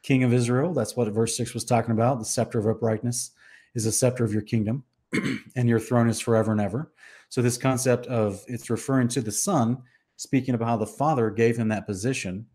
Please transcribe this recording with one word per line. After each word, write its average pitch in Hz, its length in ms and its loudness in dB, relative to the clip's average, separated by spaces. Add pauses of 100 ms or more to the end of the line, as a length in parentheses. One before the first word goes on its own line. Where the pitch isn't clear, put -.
King 131 220 2
of 120 100 4
Israel. 123 400 2
That's 120 220 -2
what 120 180 0
verse 113 240 0
six 120 160 -4
was 113 120 -6
talking 117 260 2
about. 117 280 2
The 113 60 -10
scepter - 340 -2
of 104 80 0
uprightness 110 640 -2 (440)
is 110 100 -4
the 110 60 0
scepter 123 320 0
of 104 100 0
your 107 80 0
kingdom, 113 420 -2 (360)
<clears throat> - 360 -8
and 120 140 2
your 113 100 4
throne 117 300 2
is 110 100 -2
forever 110 320 2
and 107 100 0
ever. 107 300 -4 (380)
So - 120 -2
this 120 160 2
concept 123 500 0
of 107 400 -2
it's - 220 -10
referring 123 400 0
to 131 120 -2
the 110 100 -6
Son, 127 500 0 (360)
speaking 131 380 0
about 117 120 -2
how 117 100 0
the 104 100 -2
Father 135 440 0
gave 113 260 2
him 113 120 0
that 104 180 -2
position 101 680 -4